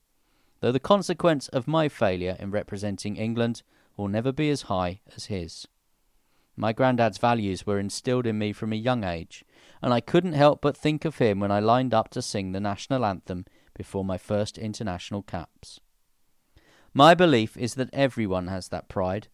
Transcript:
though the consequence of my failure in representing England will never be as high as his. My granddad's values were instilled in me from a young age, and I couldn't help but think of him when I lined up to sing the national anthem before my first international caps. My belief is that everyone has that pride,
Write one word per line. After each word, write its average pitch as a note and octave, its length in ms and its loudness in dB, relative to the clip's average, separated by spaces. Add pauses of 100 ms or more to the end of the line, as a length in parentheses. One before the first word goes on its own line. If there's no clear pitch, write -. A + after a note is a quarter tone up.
(600)
though A#2 120 2
the C3 80 0
consequence E3+ 680 2
of C3 200 -4
my D#3 200 2
failure F#2 520 -2
in G2 100 -10
representing G2+ 640 -6
England A#2 460 -2 (340)
will G2+ 120 -4
never A2+ 240 -2
be D3+ 180 -2
as C#3+ 120 -2
high F#2 380 -4 (140)
as - 120 -16
his. F2 420 -10 (880)
My G#2+ 160 -2
granddad's A#2+ 460 2
values A2 480 0
were G2+ 140 0
instilled B2 460 -2
in G#2+ 120 -2
me G#2+ 140 -2
from A2 200 -6
a A2 40 -2
young A#2+ 260 -2
age, F2 420 -8 (380)
and B2 100 2
I A#2+ 80 2
couldn't E3+ 340 0
help C#3+ 280 4
but D3 140 0
think D3+ 280 -2
of D#3 140 -4
him G#2 220 2
when G2+ 100 0
I G2+ 80 2
lined A#2+ 340 2
up A2+ 180 2
to B2+ 120 -8
sing F#2+ 300 -6
the G2 80 -4
national G#2 440 -4
anthem F#2 400 -4 (320)
before F#2+ 280 -6
my F#2+ 140 -4
first G#2 380 -4
international G#2 640 -8
caps. - 580 -14 (1120)
My D3 200 10
belief D3+ 440 4
is A2 180 -4
that C3 180 -4
everyone G#2+ 540 0
has F#2 220 -8
that F2 200 -8
pride, F#2+ 460 -2